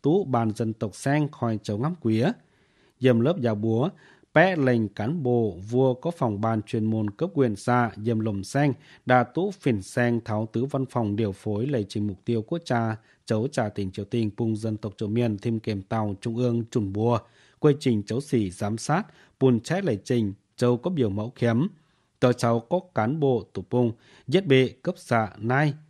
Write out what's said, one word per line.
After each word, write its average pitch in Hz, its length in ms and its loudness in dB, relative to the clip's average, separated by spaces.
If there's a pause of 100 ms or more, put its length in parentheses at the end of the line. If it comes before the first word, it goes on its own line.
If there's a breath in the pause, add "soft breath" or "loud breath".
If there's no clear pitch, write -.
tú 175 220 2
ban 117 300 0
dân 110 180 -4
tộc 104 220 -6
sen 147 380 0
khoi 113 300 -4
chấu 104 160 -4
ngắm 156 220 -2
quý. 110 220 2 (760 soft breath)
Diêm 123 200 4
lớp 147 200 2
giáo 117 140 0
búa, 113 340 0 (460 loud breath)
pé 180 220 6
lệnh 123 320 2
cán 135 340 -4
bộ, 117 340 0 (140)
vua 127 240 4
có 160 160 -6
phòng 110 300 -2
ban 113 220 0
chuyên 110 220 -4
môn 110 260 0
cấp 165 240 -4
quyền 120 220 2
xa, 120 400 2
diêm 110 240 -2
lồng 101 240 -4
sen, 139 280 0 (340 loud breath)
đà 123 180 6
tú 185 260 -4
phìn 120 320 -2
sen 120 420 0
tháo 110 280 -4
tứ 117 120 0
văn 135 220 -2
phòng 104 300 -2
điều 107 160 0
phối 104 340 -4
lệ 127 220 -2
trình 104 180 -4
mục 95 180 -8
tiêu 113 180 -2
quốc 170 240 -6
gia, 113 300 0 (280 soft breath)
chấu 113 240 -2
trà 117 200 -2
tỉnh 101 220 -6
Triều 101 140 -8
Tinh, 113 320 -2
bung 113 200 -2
dân 110 200 -4
tộc 104 200 -8
chỗ 110 100 -6
miền, 110 320 0
thêm 113 220 -4
kiểm 101 220 -6
tàu 107 380 -4
trung 117 160 -6
ương 117 340 0
chùn 104 220 -2
búa, 113 260 2 (420 soft breath)
quy 147 200 6
trình 110 220 2
chấu 117 180 -4
xỉ 110 300 0
giám 107 280 -4
sát, 160 240 -2 (380 loud breath)
bùn 127 200 4
trái 175 220 -4
lệ 135 220 0
trình, 110 280 0 (240)
châu 123 200 2
có 175 140 -4
biểu 131 200 0
mẫu 107 240 -6
khiếm. 120 320 0 (540 soft breath)
Tờ 123 120 4
cháu 117 280 0
có 175 200 -2 (140)
cán 120 260 0
bộ 127 320 2
tụ 90 180 -8
bung, 123 220 2 (360 soft breath)
giết 190 180 2
bệ 131 220 6 (140)
cấp 180 160 -4
xạ 110 400 0
nai 135 360 0 (160)